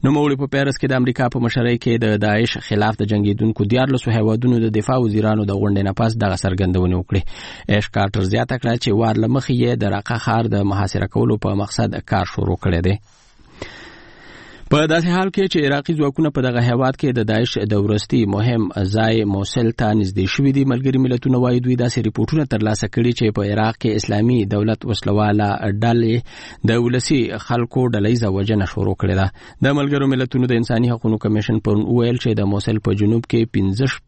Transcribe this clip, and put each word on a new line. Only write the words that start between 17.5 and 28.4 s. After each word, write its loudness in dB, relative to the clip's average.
د 2
ورستي 2
مهم 0
ځای 2
موصل 0
ته 0
نږدې 0
شوي 2
دي، 2
ملګري 0
ملتونه 0
وایي 2
دوی 0
داسې -2
ریپورټونه 0
ترلاسه 0
کړي 2
چې 2
په 0
عراق 0
کې -2
اسلامي 2
دولت 0
وسلواله 0
ډلې 2
د 2
ولسي 0
خلکو 0
ډله 0
ییزه 2
وژنه 0